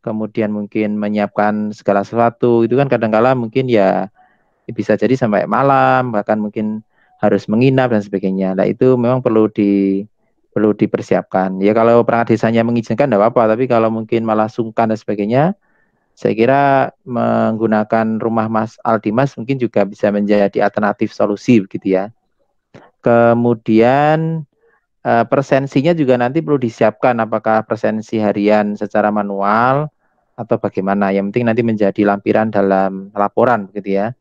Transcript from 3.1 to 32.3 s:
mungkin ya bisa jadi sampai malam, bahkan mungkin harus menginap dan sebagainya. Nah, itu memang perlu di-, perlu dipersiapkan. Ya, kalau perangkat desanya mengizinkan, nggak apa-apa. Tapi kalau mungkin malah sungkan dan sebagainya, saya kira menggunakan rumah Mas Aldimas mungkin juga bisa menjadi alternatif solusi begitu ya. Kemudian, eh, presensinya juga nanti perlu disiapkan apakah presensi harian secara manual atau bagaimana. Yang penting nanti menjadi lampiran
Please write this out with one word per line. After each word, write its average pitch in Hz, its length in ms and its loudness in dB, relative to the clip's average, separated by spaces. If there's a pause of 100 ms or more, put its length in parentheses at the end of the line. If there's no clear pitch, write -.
mungkin 127 360 -2
ya 95 440 0 (600)
bisa 107 240 -2
jadi 110 200 0
sampai 104 280 0
malam, 131 720 0
bahkan 107 240 -2
mungkin 107 400 -6 (400)
harus 101 240 0
menginap 127 480 0
dan 107 80 0
sebagainya. 95 560 -4
Nah, 98 80 0
itu 127 320 2
memang 123 240 0
perlu 110 300 2
di-, 101 560 0 (420)
perlu 107 240 0
dipersiapkan. 95 880 -2
Ya, 101 160 2
kalau 117 280 4
perangkat 117 320 0
desanya 117 280 0
mengizinkan, 117 460 -2
nggak 101 100 2
apa-apa. 113 320 2
Tapi 120 160 0
kalau 113 200 2
mungkin 113 360 -2
malah 110 280 0
sungkan 113 400 -2
dan 107 40 -2
sebagainya, 113 560 -2 (600)
saya - 240 -4
kira 131 260 2 (400)
menggunakan 110 1200 -2
rumah 113 260 -2
Mas 110 400 -4
Aldimas 113 480 0
mungkin 127 240 -6
juga 113 240 0
bisa 101 300 -2
menjadi 104 500 0
alternatif 104 480 -2
solusi 107 480 0
begitu 95 400 -2
ya. 104 160 -6 (880)
Kemudian, 120 1400 2 (560)
eh, 117 240 2
presensinya 139 640 0
juga 143 240 2
nanti 123 240 0
perlu 151 240 -2
disiapkan 117 560 0
apakah 110 480 -2
presensi 107 560 -4
harian 104 560 2
secara 104 320 0
manual 104 800 0 (480)
atau 117 240 -2
bagaimana. 98 480 -2
Yang 98 240 -2
penting 123 160 0
nanti 117 160 0
menjadi 104 400 0
lampiran 107 480 0